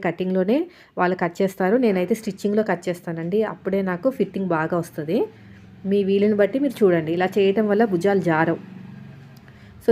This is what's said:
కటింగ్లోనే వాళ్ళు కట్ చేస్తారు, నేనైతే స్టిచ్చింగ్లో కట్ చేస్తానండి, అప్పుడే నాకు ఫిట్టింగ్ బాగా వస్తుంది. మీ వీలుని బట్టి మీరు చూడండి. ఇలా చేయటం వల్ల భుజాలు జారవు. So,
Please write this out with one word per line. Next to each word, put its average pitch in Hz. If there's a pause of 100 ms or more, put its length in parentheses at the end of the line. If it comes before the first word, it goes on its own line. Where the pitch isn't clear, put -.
కటింగ్లోనే 185 (420)
వాళ్ళు 180
కట్ 170
చేస్తారు, 190
నేనైతే 185
స్టిచ్చింగ్లో 208
కట్ 180
చేస్తానండి, 175 (120)
అప్పుడే 196 (120)
నాకు 180
ఫిట్టింగ్ 190
బాగా 160
వస్తుంది. 165 (760)
మీ 202 (100)
వీలుని 202
బట్టి 202
మీరు 262
చూడండి. 170
ఇలా 185 (100)
చేయటం 196
వల్ల 214
భుజాలు 185
జారవు. 160 (1300)
So, 240